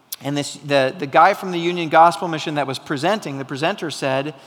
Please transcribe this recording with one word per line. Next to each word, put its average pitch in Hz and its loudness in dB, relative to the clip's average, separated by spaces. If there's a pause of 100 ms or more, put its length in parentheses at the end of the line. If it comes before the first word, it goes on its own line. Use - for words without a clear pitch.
(220)
and 139 -4
this, 143 -4
the, 135 0
the 147 -6
guy 160 6
from 190 -8
the 170 -4
Union 170 -2
Gospel 170 6
Mission 156 -6
that 139 -2
was 131 -6
presenting, 160 -4
the 135 -8
presenter 160 -4
said, 139 -4 (120)